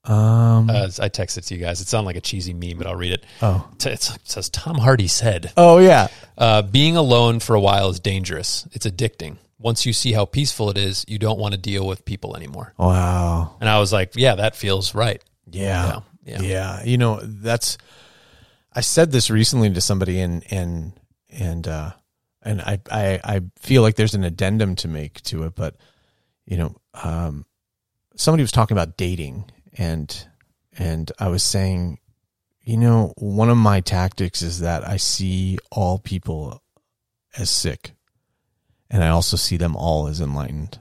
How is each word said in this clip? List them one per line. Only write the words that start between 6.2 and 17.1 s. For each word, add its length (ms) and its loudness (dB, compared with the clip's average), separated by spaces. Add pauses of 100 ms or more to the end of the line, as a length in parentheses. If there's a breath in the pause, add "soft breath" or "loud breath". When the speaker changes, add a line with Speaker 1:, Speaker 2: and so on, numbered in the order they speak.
Speaker 2:
uh, 240 4
"Being 340 2
alone 460 4
for 160 0
a 20 4
while 300 2
is 100 -4
dangerous. 720 -4
It's 160 -10
addicting. 480 -6 (240)
Once 260 -2
you 60 0
see 220 0
how 100 2
peaceful 460 -2
it 80 -2
is, 320 -2
you 100 -6
don't 200 0
wanna 180 -4
deal 280 -4
with 200 -8
people 320 -10
anymore." 400 -16
Speaker 1:
Wow. 800 2
Speaker 2:
And 100 0
I 100 4
was 120 2
like, 240 -2
"Yeah, 200 4
that 200 -2
feels 400 -4
right." 260 -2 (300)
Speaker 1:
Yeah. 480 -2 (240)
Speaker 2:
Yeah. 180 -10
Yeah. 60 -4
Speaker 1:
Yeah. 380 -6
You 120 2
know, 240 2